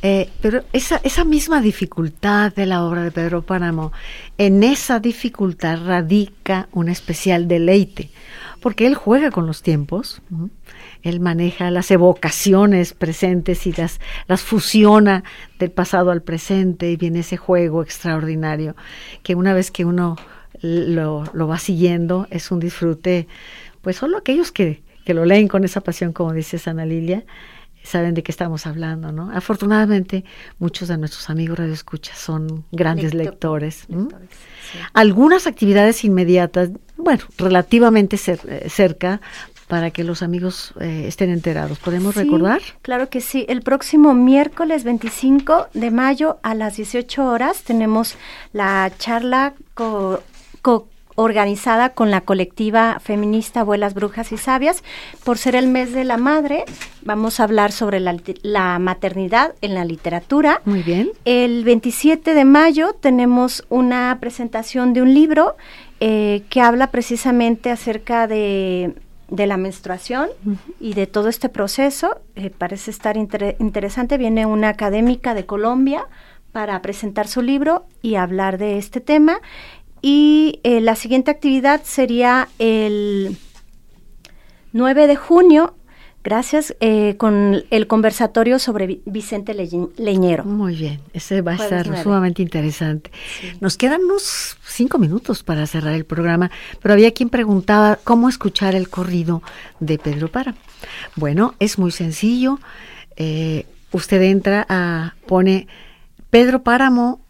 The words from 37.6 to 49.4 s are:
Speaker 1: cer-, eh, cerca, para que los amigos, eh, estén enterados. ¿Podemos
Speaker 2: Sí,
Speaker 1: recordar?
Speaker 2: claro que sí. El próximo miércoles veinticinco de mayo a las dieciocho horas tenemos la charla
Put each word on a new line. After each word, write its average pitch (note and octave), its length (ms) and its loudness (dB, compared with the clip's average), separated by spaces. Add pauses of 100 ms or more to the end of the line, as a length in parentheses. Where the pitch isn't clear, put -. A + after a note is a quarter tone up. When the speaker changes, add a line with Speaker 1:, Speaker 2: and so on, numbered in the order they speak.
Speaker 1:
cer-, - 280 -4
eh, - 220 -10
cerca, F#3 540 0 (440)
para E3+ 260 -2
que E3+ 120 -6
los E3+ 180 -6
amigos, F3 580 -6
eh, D#3+ 260 -6
estén F3+ 240 -2
enterados. D#3 480 -4
¿Podemos F#3 360 -4
Speaker 2:
Sí, G3+ 100 -2
Speaker 1:
recordar? A#3+ 360 2 (220)
Speaker 2:
claro B3+ 260 -4
que B3+ 120 -6
sí. B3 280 -6
El B3 140 -4
próximo C#4 520 4
miércoles C#4+ 720 4
veinticinco C4 880 0
de A3+ 180 -2
mayo C4+ 500 0
a A3 120 -4
las G#3+ 220 -6
dieciocho B3 480 -4
horas B3+ 380 -2
tenemos A3 540 0 (360)
la G3 460 0
charla B3+ 560 -2 (200)